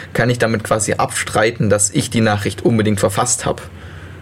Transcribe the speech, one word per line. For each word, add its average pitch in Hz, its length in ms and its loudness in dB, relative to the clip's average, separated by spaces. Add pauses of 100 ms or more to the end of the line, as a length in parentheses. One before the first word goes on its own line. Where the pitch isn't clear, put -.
(120)
kann 123 180 2
ich 120 80 0
damit 113 240 0
quasi - 300 0
abstreiten, - 800 0
dass 104 200 2
ich - 200 0
die 117 100 2
Nachricht 104 440 0
unbedingt 107 360 2
verfasst - 460 0
hab. - 160 -2 (600)